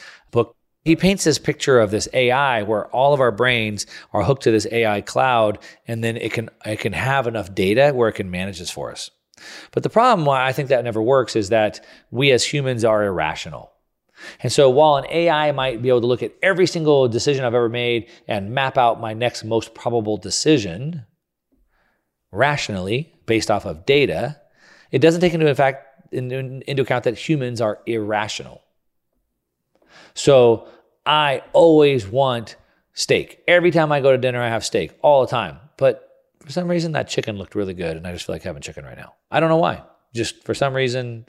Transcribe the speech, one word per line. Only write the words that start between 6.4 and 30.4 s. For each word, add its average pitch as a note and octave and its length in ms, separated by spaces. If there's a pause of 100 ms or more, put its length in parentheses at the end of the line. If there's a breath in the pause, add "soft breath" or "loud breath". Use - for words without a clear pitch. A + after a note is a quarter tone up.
it G#2+ 140
can G#2 160
have C3 320
enough G2+ 280
data G#2+ 400
where A#2+ 140
it G2+ 60
can F#2+ 160
manage F2+ 280
this F2 120
for C2 200
us. - 200 (640 loud breath)
But C3+ 100
the - 80
problem A3 340
why C3+ 220
I C3 60
think C3+ 160
that B2 160
never A2 180
works B2+ 340
is G2 140
that G#2+ 340 (260 loud breath)
we C3+ 200
as A#2+ 140
humans C3 400
are G#2+ 200
irrational. D#2+ 680 (680 loud breath)
And A#2+ 100
so C#3 200
while D3 260
an C3+ 140
A E3+ 180
I D3+ 240
might C3 300
be B2+ 80
able B2 100
to A#2 60
look A#2+ 160
at A2 100 (100)
every F#3 240
single D3+ 400
decision C3 380
I've A#2 100
ever A#2+ 140
made A#2+ 400 (180 loud breath)
and G#2 280
map C3+ 240
out A#2 220
my A2 120
next A#2 320
most A2 300
probable A2 420
decision A#2 880 (1300)
rationally A2+ 840 (120)
based A2+ 240
off G2+ 160
of E2 180
data, C3 560 (500 soft breath)
it C3 100
doesn't E3 200
take E3+ 140
into, D#3+ 140
in C#3+ 60
fact, - 600
in, B2+ 160
in, C3 320
into C#3 200
account B2 220
that A2+ 140
humans B2 420
are G#2+ 240
irrational. G#2 800 (1500 soft breath)
So A#2+ 540 (380 loud breath)